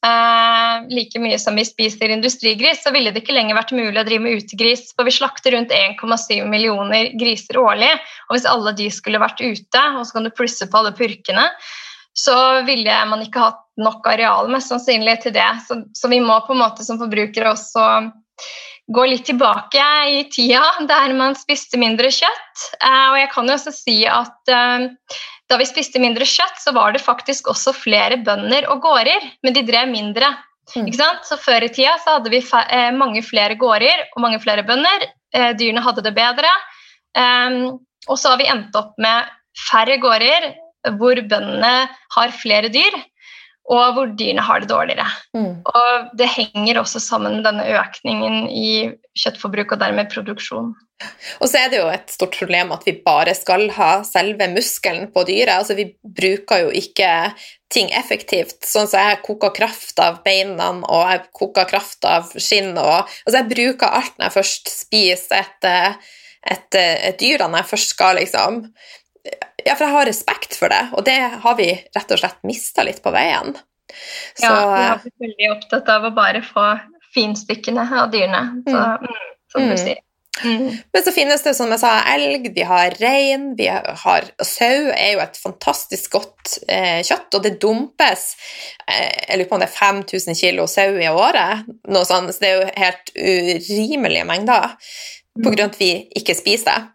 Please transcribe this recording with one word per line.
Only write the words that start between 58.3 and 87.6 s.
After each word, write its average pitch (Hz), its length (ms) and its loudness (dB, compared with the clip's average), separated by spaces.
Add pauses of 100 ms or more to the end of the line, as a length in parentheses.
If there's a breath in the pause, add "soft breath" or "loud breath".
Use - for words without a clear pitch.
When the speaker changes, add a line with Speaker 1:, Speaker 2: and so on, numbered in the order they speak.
Speaker 2:
sånn 214 240 0
som 196 160 2
jeg 208 240 2
koker 214 240 -2
kraft - 480 -4
av 170 240 2
beina, 190 460 0 (180)
og 165 240 2
jeg 185 140 0 (100)
koker 196 320 0
kraft - 400 -4
av 175 320 0
skinn, 196 400 0
og... 160 320 2 (140 loud breath)
altså, 247 160 2
jeg 220 100 -2
bruker 247 480 0
alt - 160 -6
når - 140 -4
jeg - 100 -2
først - 320 -2
spiser 190 720 0
et, 185 560 0 (560 loud breath)
et, - 240 -2
et 180 400 0
dyr, 262 240 2
da, 165 80 -2
når 165 140 0
jeg - 80 -8
først - 240 -2
skal, 185 260 4
liksom. 220 400 -2 (1040 loud breath)
Ja, 277 80 2
for 277 80 -2
jeg 294 140 0
har 285 100 4
respekt - 480 -2
for - 160 0
det, - 140 2 (100)
og 202 140 -2
det 262 80 4 (260)
har 233 160 4
vi 175 140 2 (240)
rett - 180 -2
og - 60 2
slett - 160 -4 (100)
mistet - 400 -2
litt - 160 -8
på - 80 0
veien. 160 460 0 (840 loud breath)
Så 233 80 2
Speaker 1:
Ja, 226 60 6 (180)
vi 190 160 2
har 214 160 0
blitt 240 220 -14
veldig 214 320 -2
opptatt - 340 -4
av 214 160 2
å 226 80 -4
bare 208 320 2
få 208 200 0 (500)
finstykkene 214 640 -2 (160)
av 233 140 0
dyrene, 190 320 0 (240)
så, 262 100 0
Speaker 2:
Mm. 226 320 -2
Speaker 1:
mm, - 140 -10 (260)
som 269 120 -2
du 240 120 2
Speaker 2:
Mm. 185 80 0
Speaker 1:
sier. - 160 -4 (460)
Mm. 233 340 -2 (140)
Speaker 2:
Men 359 100 2
så 359 100 0
finnes 294 300 2
det, 285 140 2
som 233 140 -2
jeg 226 100 0
sa, 226 220 4 (100)
elg, 277 420 -2
vi 180 80 -2
har 180 280 2 (100)
rein, 269 560 0
vi 214 100 0
har, 185 560 0 (200)
sau 262 500 0
er 208 220 2
jo 190 60 -2
et 151 220 -6
fantastisk - 720 -4
godt, - 460 -4 (100)
eh, 180 340 0
kjøtt, - 320 -2
og 196 80 0
det 196 160 -2
dumpes, 226 800 0 (500 loud breath)